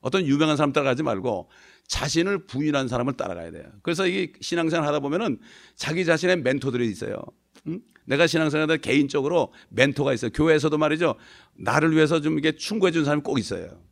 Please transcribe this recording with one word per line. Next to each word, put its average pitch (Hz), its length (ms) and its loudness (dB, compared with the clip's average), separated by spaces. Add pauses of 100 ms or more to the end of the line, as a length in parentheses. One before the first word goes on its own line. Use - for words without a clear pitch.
어떤 170 240 0
유명한 147 320 2
사람 143 160 2
따라가지 135 300 0
말고 107 460 -4 (400)
자신을 170 580 -2
부인한 143 400 -2
사람을 123 280 -2
따라가야 85 360 -8
돼요. 82 140 -16 (180)
그래서 175 240 -2
이게 185 340 -2
신앙생활 165 460 -2
하다 147 140 0
보면은 147 380 -2 (360)
자기 165 300 -4
자신의 165 380 2
멘토들이 127 460 0
있어요. - 280 -6 (500)
음? 175 140 -6 (240)
내가 143 220 2
신앙생활 156 420 2
하다 160 80 2
개인적으로 143 760 0 (160)
멘토가 139 440 0
있어요. 117 200 -2
교회에서도 151 460 2
말이죠. 156 380 0 (380)
나를 151 400 0
위해서 156 260 4
좀 156 180 0
이게 156 140 0
충고해 185 400 0
준 165 120 2
사람이 143 180 0
꼭 143 160 -2
있어요. 87 420 -8 (120)